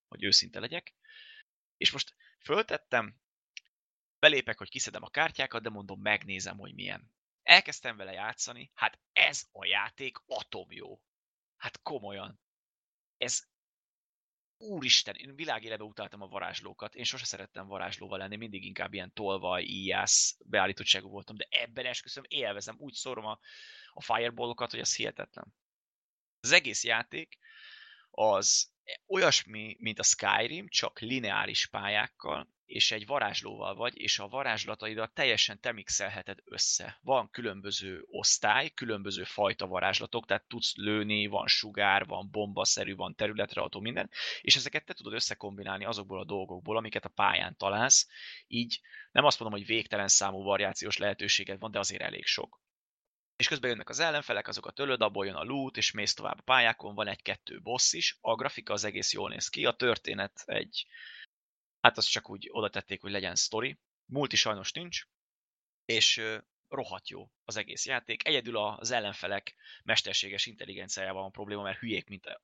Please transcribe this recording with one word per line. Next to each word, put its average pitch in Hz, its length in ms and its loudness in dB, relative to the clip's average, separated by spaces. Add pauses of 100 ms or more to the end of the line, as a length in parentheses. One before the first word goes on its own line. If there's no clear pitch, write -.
hogy - 160 -12
őszinte - 360 2
legyek. 147 360 -8 (800)
És - 140 4
most - 240 -6 (240)
föltettem, 127 840 0 (960)
belépek, 139 380 6
hogy 98 120 -12
kiszedem - 340 -6
a - 60 -14
kártyákat, 147 520 0
de 113 80 -4
mondom, 101 320 -12
megnézem, 98 560 -2
hogy 95 160 -14
milyen. 95 400 -10 (300)
Elkezdtem 143 540 6
vele 95 140 -10
játszani, 120 600 -8
hát - 260 0 (140)
ez - 380 4
a 95 140 -10
játék 104 600 -2
atomjó. 95 760 -10 (520)
Hát - 260 -12
komolyan. 101 580 -8 (800)
Ez, - 260 0 (1120)
úristen, 143 580 2
én 135 200 -16
világéletben 113 520 -4
utáltam 104 340 -10
a 95 60 -12
varázslókat. 98 680 -8
Én 123 80 -12
sose 120 220 -4
szerettem 98 420 -10
varázslóval 95 500 -6
lenni, 98 180 -8
mindig 104 300 -10
inkább 95 280 -8
ilyen 92 200 -8
tolvaj, 92 500 0
íjász 95 840 2
beállítottságú 98 640 2
voltam, 101 260 -14
de 104 140 -8
ebben 117 360 -2
esküszöm, 123 420 -8
élvezem, 110 520 -4
úgy 139 140 -14
szorom 117 320 -6
a, 107 140 -6 (540)
a - 80 -16
fireballokat, 117 720 0
hogy 123 80 -6
az - 160 0
hihetetlen. - 600 -6 (840)
Az 113 120 0
egész 147 320 4
játék 117 540 -2 (720)
az - 640 4 (340)
olyasmi, 131 720 2
mint 110 200 -4
a 101 40 -4
Skyrim, 120 640 4
csak - 320 0
lineáris 107 680 0
pályákkal, 101 840 -2 (120)
és - 260 2
egy 107 140 -4
varázslóval 104 720 -2
vagy, 117 220 -4
és - 220 0
a 101 80 -10
varázslataidat 110 840 -4
teljesen 110 460 2
te 123 120 -4
mixelheted 98 720 -4
össze. - 580 -2
Van 120 280 2
különböző 98 800 -6
osztály, 117 600 4
különböző 98 540 -4
fajta 98 440 2
varázslatok, 95 580 0
tehát - 220 0
tudsz - 280 -2
lőni, 104 520 2
van 101 200 0
sugár, 101 580 4
van 98 260 -6
bombaszerű, 101 640 0
van 95 200 -6
területre 104 460 -2
ható - 180 -4
minden, 101 300 -4 (320)
és - 140 6
ezeket 143 300 -2
te 143 80 -10
tudod 110 200 -10
összekombinálni 101 720 -4
azokból 101 340 -6
a 98 60 -6
dolgokból, 98 520 -4
amiket 110 280 -4
a - 40 -8
pályán 95 480 4
találsz. 104 500 4 (400)
Így 117 340 -4 (300)
nem 143 140 6
azt 139 140 6
mondom, 107 200 -4
hogy 101 80 -12
végtelen 107 400 0
számú 98 360 4
variációs 98 540 0
lehetőséged 98 600 0
van, 107 120 -10
de 104 80 -2
azért 95 220 -2
elég - 240 -6
sok. - 380 -4 (720)
És - 120 2
közben 127 220 0
jönnek 113 200 -4
az 131 100 -4
ellenfelek, 147 480 0
azokat - 320 -8
ölöd, 131 220 2
abból 101 240 2
jön 92 100 -4
a 76 80 -4
loot, 131 340 -4
és - 140 2
mész 107 220 -2
tovább - 260 -6
a - 20 -20
pályákon, 113 540 4
van 104 120 0
egy-kettő - 540 -6
boss 123 320 2
is, - 280 0
a 117 140 2
grafika 120 380 -4
az 104 100 -2
egész 104 300 0
jól 98 160 -2
néz - 180 -4
ki, 143 180 -2
a 117 60 6
történet 104 760 0
egy, - 420 -4 (920)
hát - 180 8
azt - 120 0
csak - 200 0
úgy 101 220 -12
oda 107 180 0
tették, 98 320 -6
hogy 98 100 -6
legyen 92 240 -2
sztori. 113 440 0 (260)
Multi 131 300 -2
sajnos 101 360 0
nincs, 170 360 -8 (800)
és, 113 320 6
ö, 110 200 -4 (300)
rohadt 117 420 -6
jó 95 220 -14 (120)
az 110 120 -8
egész - 300 -4
játék. 120 420 -2
Egyedül 120 300 2
az 107 340 -2
ellenfelek 101 640 -2 (280)
mesterséges 98 640 2
intelligenciájával 95 760 -6
van 95 100 -6
probléma, 104 300 -6
mert 95 180 -4
hülyék, 110 280 -2
mint, 98 180 -16 (180)